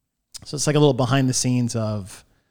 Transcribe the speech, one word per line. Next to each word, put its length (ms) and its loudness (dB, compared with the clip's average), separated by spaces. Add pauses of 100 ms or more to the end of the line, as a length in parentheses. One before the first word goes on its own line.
(440)
So 120 -10
it's 100 -4
like 80 2
a 60 2
little 120 6
behind 360 0
the 60 0
scenes 420 0
of 480 -6 (260)